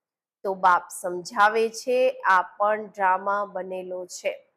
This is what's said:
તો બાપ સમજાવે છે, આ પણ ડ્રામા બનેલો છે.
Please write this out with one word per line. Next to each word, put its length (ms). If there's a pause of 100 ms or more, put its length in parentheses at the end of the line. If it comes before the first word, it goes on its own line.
(420)
તો 120
બાપ 340 (120)
સમજાવે 680
છે, 560
આ 180
પણ 440
ડ્રામા 580
બનેલો 640
છે. 500